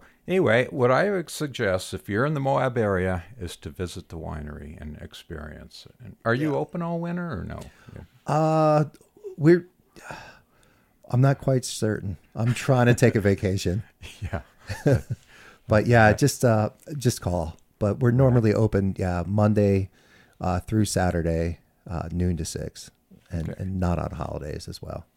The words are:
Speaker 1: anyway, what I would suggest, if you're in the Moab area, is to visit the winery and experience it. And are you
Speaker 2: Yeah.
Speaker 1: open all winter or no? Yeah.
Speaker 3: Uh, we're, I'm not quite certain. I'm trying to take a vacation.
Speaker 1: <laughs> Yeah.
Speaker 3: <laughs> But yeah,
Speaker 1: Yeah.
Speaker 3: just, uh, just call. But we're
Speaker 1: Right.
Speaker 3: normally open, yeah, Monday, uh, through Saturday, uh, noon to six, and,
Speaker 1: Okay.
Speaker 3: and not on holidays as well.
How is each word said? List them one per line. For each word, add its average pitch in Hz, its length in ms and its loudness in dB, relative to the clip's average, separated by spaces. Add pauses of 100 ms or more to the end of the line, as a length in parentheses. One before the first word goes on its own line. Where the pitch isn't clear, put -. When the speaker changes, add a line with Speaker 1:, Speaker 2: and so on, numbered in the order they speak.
(280)
Speaker 1:
anyway, 127 420 2
what 123 200 2
I 156 200 2
would 185 180 -4
suggest, 113 640 -4
if - 160 -10
you're 101 160 0
in 156 100 -2
the 143 60 -4
Moab 135 380 0
area, 92 460 0 (160)
is 87 160 -10
to - 140 -14
visit 87 380 -10
the 90 80 -16
winery 76 640 -12
and 76 220 -14
experience - 880 -16
it. - 60 -20 (100)
And - 200 -18
are 113 100 0
you 147 180 -2
Speaker 2:
Yeah. 135 60 -2
Speaker 1:
open 156 220 -6
all 170 200 -4
winter 170 400 -6
or 82 40 -8
no? 76 160 -10 (340)
Yeah. - 80 -16 (300)
Speaker 3:
Uh, 156 520 4 (520)
we're, 170 300 4 (1400)
I'm 123 100 2
not 135 180 4
quite 131 260 0
certain. 104 520 -4 (180)
I'm 117 200 0
trying 123 320 4
to 120 80 6
take 117 200 4
a 113 60 2
vacation. 98 680 0
Speaker 1:
<laughs> - 40 -20 (300)
Yeah. 87 200 -8 (420)
Speaker 3:
<laughs> 139 180 4 (640)
But 107 180 4
yeah, 113 220 8
Speaker 1:
Yeah. 107 60 6
Speaker 3:
just, - 300 0
uh, 110 260 4 (280)
just 120 220 0
call. 87 360 -2 (220)
But 101 220 0
we're 123 100 4
Speaker 1:
Right. 120 60 2
Speaker 3:
normally 123 360 4
open, 98 460 2
yeah, 90 280 -2
Monday, 101 640 2 (500)
uh, 90 200 -2
through 110 260 0
Saturday, 82 720 0 (260)
uh, 85 260 -8
noon 90 260 0
to 80 60 -6
six, - 460 -10 (400)
and, 80 180 -6
Speaker 1:
Okay. - 140 -10
Speaker 3:
and 95 180 -6
not 87 180 0
on 73 140 -4
holidays 73 560 -10
as - 140 -14
well. - 240 -12 (100)